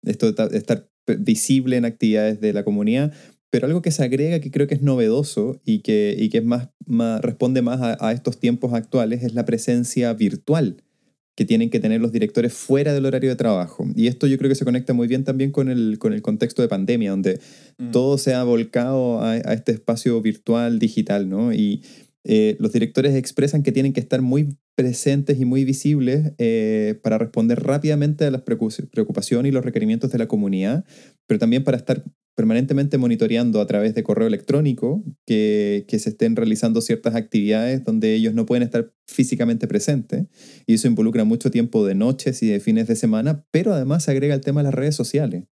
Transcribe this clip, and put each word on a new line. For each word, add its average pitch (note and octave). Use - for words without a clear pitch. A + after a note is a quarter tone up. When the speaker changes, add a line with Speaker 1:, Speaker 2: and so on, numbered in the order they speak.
Speaker 1:
esto A2
de G#2+
ta-, A2
de G#2+
estar G2+
pe-, B2
visible B2+
en A#2+
actividades G#2+
de G#2+
la G#2
comunidad. A2
Pero C3
algo E3
que E3
se D3
agrega D3
que C#3+
creo C#3+
que D3
es B2+
novedoso B2+
y A2
que, G#2
y G#2+
que A#2
es A2+
más, B2
más, A2+
responde B2
más B2+
a, A#2
a A2
estos B2
tiempos A#2+
actuales A#2
es A2+
la A#2
presencia A#2+
virtual A2
que G#2+
tienen A2+
que A#2
tener A2
los A#2
directores A#2
fuera C#3+
del C3+
horario C3
de A#2+
trabajo. F#2+
Y A2+
esto B2+
yo C3+
creo C3+
que C3+
se C3+
conecta B2
muy A#2+
bien C3
también C3+
con C3+
el, A2+
con A2
el G#2+
contexto A2+
de A#2
pandemia, G2+
donde F#2+
Speaker 2:
Mm. A#2+
Speaker 1:
todo C3
se C3
ha B2+
volcado A#2+
a, A2+
a A2+
este A2+
espacio A#2
virtual, A#2
digital, G2+
¿no? A2
Y, G#2+
eh, G#2+
los A2
directores C3
expresan C#3+
que C#3
tienen C3
que B2+
estar B2+
muy C#3+
presentes C#3
y C3
muy C3
visibles, C#3
eh, A2
para A2
responder A2+
rápidamente D3
a C#3+
las B2+
preocu-, A2+
preocupaciones A#2+
y C3+
los B2
requerimientos A2+
de B2
la A2+
comunidad, G2+
pero G#2+
también A#2
para B2+
estar B2
permanentemente C3+
monitoreando A#2
a G#2
través G#2+
de A2+
correo G#2+
electrónico C#3
que, G#2
que A2
se A2
estén A2+
realizando A2+
ciertas A2+
actividades A2
donde A2
ellos A2
no A2+
pueden B2
estar A#2
físicamente A#2+
presentes. D#3
Y A2+
eso A2
involucra A2
mucho A#2
tiempo A#2
de G2
noches B2
y A2+
de G2+
fines A2
de A#2
semana, A#2
pero F#3
además D3
se D3
agrega C#3
el C#3
tema D3
de C#3+
las C3+
redes C#3
sociales A#2